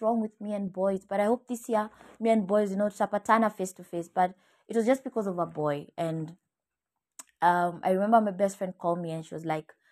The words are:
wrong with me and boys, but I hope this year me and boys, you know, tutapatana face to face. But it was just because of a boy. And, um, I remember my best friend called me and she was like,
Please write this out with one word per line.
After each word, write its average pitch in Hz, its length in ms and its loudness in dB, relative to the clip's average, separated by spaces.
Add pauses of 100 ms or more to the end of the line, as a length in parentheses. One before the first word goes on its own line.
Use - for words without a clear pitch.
wrong 226 180 2
with 214 220 -6
me 208 100 -6
and 202 180 -4
boys, 190 380 -2
but 196 120 0
I 202 40 4
hope 240 240 0
this 240 220 -8
year 214 180 0 (320)
me 220 80 0
and 220 180 4
boys, 208 240 2
you 196 60 -4
know, 208 140 0
tutapatana 214 600 2
face 185 220 -8
to 180 100 -20
face. 170 260 -8
But 185 260 0 (340)
it 214 80 -4
was 226 80 2
just 269 180 2
because 226 240 -4
of 180 120 -4
a 170 80 0
boy. 151 400 -2 (100)
And, 160 400 -4 (1040)
um, 175 420 2
I 190 100 2
remember 208 280 4
my 202 160 -2
best 196 220 0
friend 185 180 -8
called 170 240 -2
me 165 120 -6
and 160 120 -8
she - 100 -14
was 160 120 -10
like, 156 280 -6 (180)